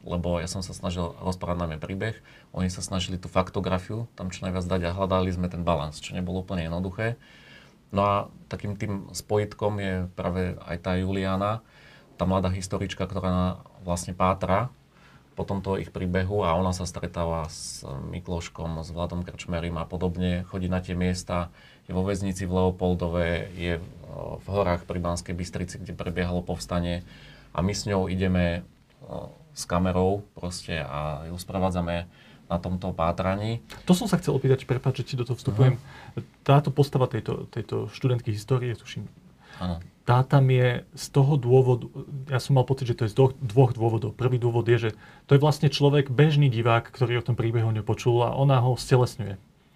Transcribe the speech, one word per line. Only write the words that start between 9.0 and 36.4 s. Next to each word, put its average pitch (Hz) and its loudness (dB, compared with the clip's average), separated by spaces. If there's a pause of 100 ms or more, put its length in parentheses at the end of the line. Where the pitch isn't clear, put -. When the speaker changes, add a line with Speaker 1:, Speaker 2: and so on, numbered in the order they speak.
Speaker 1:
spojitkom 104 -2
je 98 -2 (200)
práve 92 -2 (180)
aj - -8
tá 92 -2
Juliana, 95 0 (520)
tá - -2
mladá 92 2
historička, 95 -4
ktorá 92 -4
na-, 90 0 (240)
vlastne 90 -4
pátra 95 2 (640)
po - -8
tomto 98 -2
ich - -6
príbehu 92 0
a 85 4
ona 92 2
sa 90 -2
stretáva 82 -4
s - -12
Mikloškom, 82 -8
s 82 -10
Vladom 87 -4
Krčmerym 85 -6
a 80 -4
podobne, 90 -2
chodí 92 -6
na 92 0
tie 92 -6
miesta, 87 -2 (320)
je - -10
vo 90 0
väznici 95 -2
v 90 -2
Leopoldove, 90 2 (260)
je, 87 -2
e, 85 -6 (300)
v 80 -10
horách 87 0
pri 90 -4
Banskej 85 -4
Bystrici, 90 -6
kde 90 -12
prebiehalo 90 -2
povstanie 87 -4 (480)
a - -8
my 92 2
s 104 -4
ňou 98 0
ideme, 90 2 (380)
e, - -18 (420)
s - -12
kamerou 92 2 (100)
proste 87 -8
a 73 -6
ju 82 -10
sprevádzame 90 -2 (380)
na 92 -2
tomto 90 -4
pátraní. 95 0 (260)
Speaker 2:
To - 6
som 180 4
sa 180 0
chcel 147 0
opýtať, 131 2
prepáč, 120 -2
že 120 -2
ti - -8
do 123 -2
toho 123 -2
vstupujem. 120 4
Speaker 1:
Aha. - -12 (220)